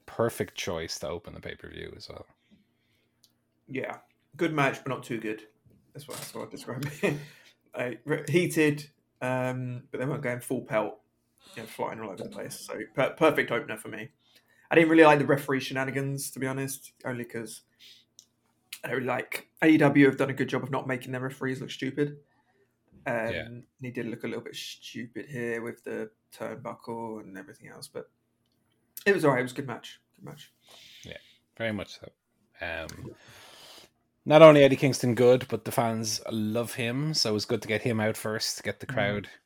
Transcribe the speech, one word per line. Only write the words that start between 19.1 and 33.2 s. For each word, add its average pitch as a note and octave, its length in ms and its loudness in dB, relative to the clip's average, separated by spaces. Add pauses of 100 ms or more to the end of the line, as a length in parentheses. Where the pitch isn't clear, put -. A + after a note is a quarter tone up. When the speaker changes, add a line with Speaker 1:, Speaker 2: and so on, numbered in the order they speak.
Speaker 2:
A D#3+ 80 6
E D#3 80 8
W C#3+ 280 8
have C3+ 120 4
done C3+ 120 0
a C3 40 -6
good B2+ 160 -4
job C3 140 -2
of B2+ 60 -8
not C#3+ 160 -6
making C3 280 -6
their B2 80 -6
referees C3 400 -6
look - 100 -12
stupid. D3 460 -4 (880)
Um, B2 80 -2
Speaker 1:
Yeah. A2+ 300 -4
Speaker 2:
and A#2+ 180 -16 (180)
he B2+ 80 -10
did A#2+ 180 -6
look A#2 180 -8
a - 20 -6
little G#2+ 160 -8
bit - 120 -14
stupid - 760 -14
here A#2 320 -6
with A#2 240 -12
the A2 260 -10 (260)
turnbuckle A2+ 840 -12
and F#2 160 -18
everything G#2 320 -20
else, G#2+ 180 -18
but - 220 -16 (960)
it G3+ 80 6
was E3 100 0
all C#3+ 80 6
right. B2 80 2
It B2+ 40 0
was B2+ 100 -8
a - 20 -18
good C3 120 -8
match. - 340 -12 (160)
Good - 80 -20
match. D3 260 -20 (520)
Speaker 1:
Yeah, - 140 -16 (400)
very A2+ 140 -2
much G2 280 -8
so. - 120 -18 (500)
Um, E2 540 -10 (1080)